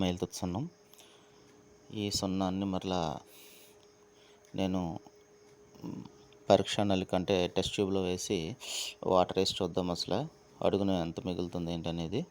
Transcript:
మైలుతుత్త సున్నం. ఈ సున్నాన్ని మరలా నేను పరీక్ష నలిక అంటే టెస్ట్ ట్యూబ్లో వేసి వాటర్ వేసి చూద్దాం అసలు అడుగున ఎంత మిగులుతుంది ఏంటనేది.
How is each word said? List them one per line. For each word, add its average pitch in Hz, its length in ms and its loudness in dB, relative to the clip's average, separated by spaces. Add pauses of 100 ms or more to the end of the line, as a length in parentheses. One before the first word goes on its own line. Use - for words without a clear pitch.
మైలుతుత్త 90 400 -2
సున్నం. 95 240 -2 (1400)
ఈ - 20 0 (140)
సున్నాన్ని 95 540 0
మరలా 92 280 -2 (1600)
నేను 95 220 0 (1700)
పరీక్ష 98 260 6 (140)
నలిక 92 300 2
అంటే 92 160 2 (200)
టెస్ట్ - 200 0
ట్యూబ్లో 95 340 0
వేసి 90 280 -2 (760)
వాటర్ 90 260 6
వేసి 95 200 4
చూద్దాం 90 360 0
అసలు 90 240 -2 (460)
అడుగున 98 260 4 (140)
ఎంత 82 220 -6
మిగులుతుంది 87 480 -4
ఏంటనేది. 85 560 -4